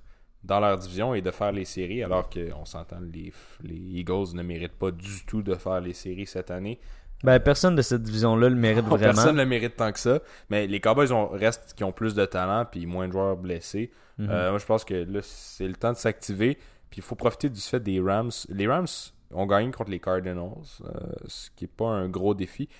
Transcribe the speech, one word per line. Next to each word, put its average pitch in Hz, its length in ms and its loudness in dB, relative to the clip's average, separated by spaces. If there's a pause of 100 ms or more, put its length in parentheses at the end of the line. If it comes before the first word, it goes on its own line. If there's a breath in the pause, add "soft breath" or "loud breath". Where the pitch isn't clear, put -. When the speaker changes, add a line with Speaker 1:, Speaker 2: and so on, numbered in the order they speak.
(440)
Speaker 1:
dans 98 160 2
leur 101 180 4
division 95 360 -2
et 101 80 0
de 90 100 -2
faire 101 200 -2
les 98 140 -4
séries, 92 380 -6
alors 90 260 0
qu'on 82 360 -8
s'entend, 82 360 -12
les, 82 300 -12 (320)
les 85 120 -10 (240)
Eagles 90 360 -2
ne 87 80 -6
méritent 87 340 -8
pas 95 140 0
du 90 340 -10
tout 110 160 -2
de 98 140 -2
faire 92 260 -2
les 90 120 -6
séries 92 320 -8
cette 92 260 -8
année. 95 280 -6 (440 soft breath)
Speaker 2:
Ben, 127 160 8
personne 156 380 4
de 135 40 6
cette 120 220 0
division-là 113 460 4
le 127 80 4
mérite 113 260 4
Speaker 1:
<laughs> - 0 -
Non, 107 140 -2
Speaker 2:
vraiment. 107 160 6
Speaker 1:
personne 123 240 6
le 135 80 4
mérite 120 320 0
tant 110 160 0
que - 60 -8
ça. 131 200 4 (300 loud breath)
Mais 101 180 2
les 98 140 -2
Cowboys 123 320 6
ont, 104 160 4
restent 107 440 0
qui 104 120 -4
ont 92 80 -2
plus 113 220 -2
de 101 100 4
talent 95 440 0
puis 85 160 -8
moins 90 220 -4
de 90 60 -6
joueurs 95 240 2
blessés. 92 540 -6 (260 soft breath)
Speaker 2:
Mhm. 110 120 -4
Speaker 1:
Euh, 90 200 2
moi, 101 100 0
je - 60 -6
pense 110 180 2
que - 100 -6
là, 92 300 -2
c'est - 460 -10
le 95 60 -6
temps 120 180 0
de - 40 -6
s'activer. 110 580 0 (340 soft breath)
Puis - 100 -16
il - 40 -12
faut - 120 -8
profiter 123 340 0
du 107 120 -8
fait - 180 -2
des 95 220 0
Rams. 107 300 0 (180)
Les 98 180 0
Rams 165 180 2 (460)
ont 95 140 -2
gagné 104 260 2
contre 101 180 -6
les 90 120 -4
Cardinals, 92 500 -2 (320)
euh, - 60 -12 (380)
ce - 280 -14
qui - 80 -12
est - 100 -8
pas 113 140 -2
un 98 220 0
gros 95 260 2
défi, 95 320 -6 (120 soft breath)